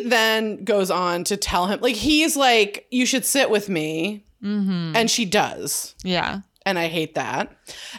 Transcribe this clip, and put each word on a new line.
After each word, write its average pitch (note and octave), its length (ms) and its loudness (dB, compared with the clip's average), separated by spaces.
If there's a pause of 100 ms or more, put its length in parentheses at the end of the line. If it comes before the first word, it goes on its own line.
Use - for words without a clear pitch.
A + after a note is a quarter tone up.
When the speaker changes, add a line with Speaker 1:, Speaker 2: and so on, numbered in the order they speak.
Speaker 1:
then A3 580 2
goes G3 260 2
on F3 360 0
to G3+ 120 -2
tell F3+ 300 0
him, G3+ 140 -2
like, B3+ 140 2
he's D4+ 400 2
like, A#3+ 540 2
"You B3 160 2
should A#3+ 200 0
sit - 240 2
with G#3 200 0
me." E3 560 -4 (180)
Speaker 2:
Mm-hmm. F#3+ 520 -2
Speaker 1:
And A3+ 140 4
she A#3+ 160 0
does. D3 800 -2
Speaker 2:
Yeah. F3+ 360 -2 (260)
Speaker 1:
And F#3+ 140 0
I E3 80 0
hate D#3+ 260 -4
that. C3 420 -4 (440)